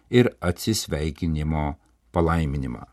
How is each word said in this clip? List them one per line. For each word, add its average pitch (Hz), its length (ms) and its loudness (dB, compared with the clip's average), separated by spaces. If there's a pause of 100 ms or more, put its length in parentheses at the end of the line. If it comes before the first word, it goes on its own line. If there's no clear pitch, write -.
ir 120 320 4
atsisveikinimo 78 1300 -2 (480)
palaiminimą. 73 800 0